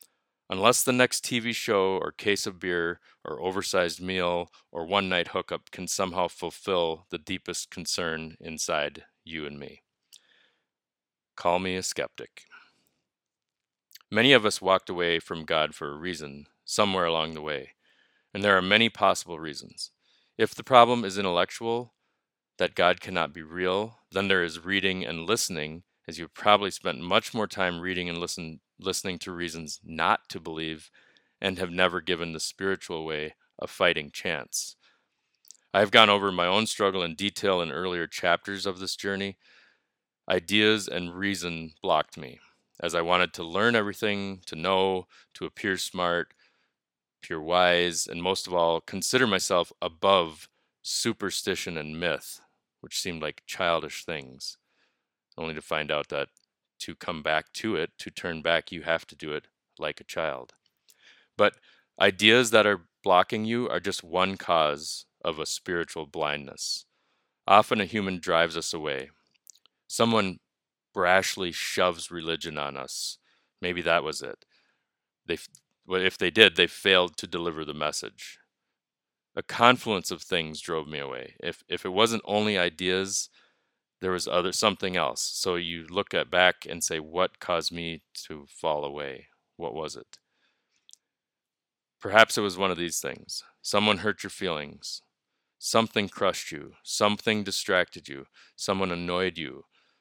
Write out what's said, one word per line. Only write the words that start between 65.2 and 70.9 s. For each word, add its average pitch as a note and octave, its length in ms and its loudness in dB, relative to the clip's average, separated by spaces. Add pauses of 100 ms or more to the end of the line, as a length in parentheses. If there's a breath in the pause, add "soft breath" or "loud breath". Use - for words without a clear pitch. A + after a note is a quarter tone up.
of D#2+ 140 -4
a D2+ 80 -6
spiritual E2+ 600 -6
blindness. D2 800 -6 (640)
Often G#2+ 340 6
a F#2+ 60 0
human F#2+ 320 -4
drives E2 380 2
us D#2+ 180 -6
away. D2 360 -6 (760)
Someone A2 520 0 (560)